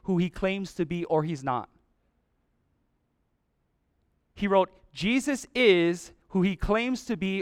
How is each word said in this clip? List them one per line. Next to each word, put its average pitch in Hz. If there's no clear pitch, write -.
who 185
he 175
claims 190
to 175
be 170
or 156
he's 156
not. 127
He 202
wrote, 190
Jesus 240
is 180
who 180
he 190
claims 233
to 226
be 190